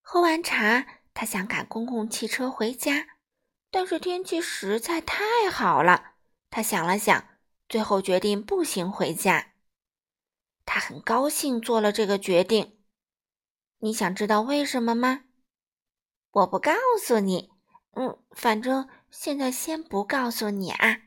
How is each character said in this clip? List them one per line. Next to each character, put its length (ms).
喝 200
完 200
茶， 600
他 140
想 200
赶 200
公 180
共 240
汽 200
车 200
回 240
家， 460
但 140
是 140
天 260
气 160
实 380
在 220
太 500
好 320
了。 320
他 120
想 240
了 100
想， 300
最 140
后 180
决 200
定 240
步 180
行 300
回 200
家。 420
他 140
很 240
高 260
兴 320
做 200
了 100
这 160
个 100
决 280
定。 340
你 140
想 220
知 140
道 140
为 220
什 160
么 140
吗？ 300
我 160
不 140
告 120
诉 160
你。 320
嗯， 360
反 320
正 260
现 260
在 140
先 320
不 220
告 260
诉 200
你 200
啊。 360